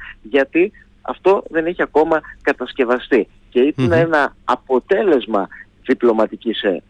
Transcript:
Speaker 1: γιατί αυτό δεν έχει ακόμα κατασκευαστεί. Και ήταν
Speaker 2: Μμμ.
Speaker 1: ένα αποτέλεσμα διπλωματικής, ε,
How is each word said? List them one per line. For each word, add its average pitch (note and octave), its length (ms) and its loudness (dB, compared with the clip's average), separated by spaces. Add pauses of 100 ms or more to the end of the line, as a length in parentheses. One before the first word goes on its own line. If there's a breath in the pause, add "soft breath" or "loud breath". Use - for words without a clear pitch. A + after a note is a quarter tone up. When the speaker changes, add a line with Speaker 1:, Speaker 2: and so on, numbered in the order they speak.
(220 loud breath)
Speaker 1:
γιατί C#3 500 0 (300 soft breath)
αυτό F#3 480 0
δεν D#3+ 160 -4
έχει F3+ 160 -4
ακόμα D#3 400 0 (200 loud breath)
κατασκευαστεί. B2 840 -2 (220)
Και B2+ 100 0
ήταν C#3 260 2
Speaker 2:
Μμμ. A2+ 80 0
Speaker 1:
ένα D#3+ 500 2
αποτέλεσμα C3 1040 0 (380 loud breath)
διπλωματικής, A2+ 760 0
ε, F#2+ 260 -2